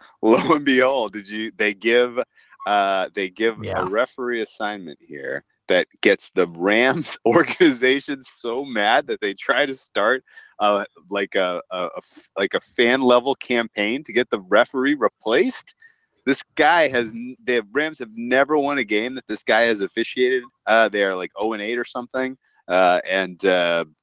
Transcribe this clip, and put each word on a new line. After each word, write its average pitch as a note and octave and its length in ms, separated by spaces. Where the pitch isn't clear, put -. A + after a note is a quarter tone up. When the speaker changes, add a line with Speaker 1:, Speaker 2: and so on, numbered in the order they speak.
Speaker 1:
<laughs> - 200
lo C3 320
and D3 100
behold, B2+ 480
did G2+ 160
you, G#2+ 260
they G#2+ 200
give, A#2 440
uh, G2 480
they F#2+ 160
give A2 340
Speaker 2:
Yeah. F#2+ 180
Speaker 1:
a - 40
referee A#2+ 560
assignment G2+ 680
here C#2 360
that F2+ 200
gets - 300
the F2+ 160
Rams A2 720
<laughs> - 60
organization C3+ 960
so B2 420
mad A#2+ 420
that A2+ 140
they G2 140
try C3+ 320
to C3+ 80
start, A#2+ 480
uh, G#2 260
like G2+ 240
a, F2+ 340
a, F#2 140
a E2+ 140
f-, - 320
like G2 160
a F2+ 60
fan B2 400
level B2 340
campaign A#2 680
to G2 80
get B2 180
the A2 80
referee B2 560
replaced. C3 800
This - 180
guy D#3 340
has A#2+ 220
n-, A#2+ 300
the A#2 300
Rams D3+ 280
have A2+ 140
never B2+ 440
won C#3+ 220
a B2 40
game G#2+ 320
that B2+ 120
this - 160
guy A2+ 180
has A#2 180
officiated. B2 640
Uh, A2 240
they G2+ 160
are, F#2+ 100
like, F2+ 220
oh A2 160
and G#2 80
eight A2+ 160
or A#2+ 80
something. C3 520
Uh, F2+ 320
and, F#2 360
uh, E2+ 400